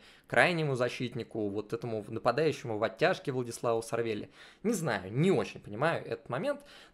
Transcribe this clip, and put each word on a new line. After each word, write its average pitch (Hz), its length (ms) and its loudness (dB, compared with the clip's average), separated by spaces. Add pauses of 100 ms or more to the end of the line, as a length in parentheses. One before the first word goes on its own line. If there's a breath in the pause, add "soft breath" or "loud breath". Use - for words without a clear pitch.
(260 loud breath)
крайнему 147 500 4
защитнику, 117 760 -2
вот 104 240 -6
этому 113 340 -4
нападающему 120 720 0
в 107 80 0
оттяжке 160 480 0
Владиславу 117 480 -2
Сарвелли. 113 480 -4 (340 loud breath)
Не 220 80 2
знаю, 113 400 -2
не 151 180 4
очень 120 300 0
понимаю 117 460 -2
этот - 240 -8
момент, 233 320 -4 (320 loud breath)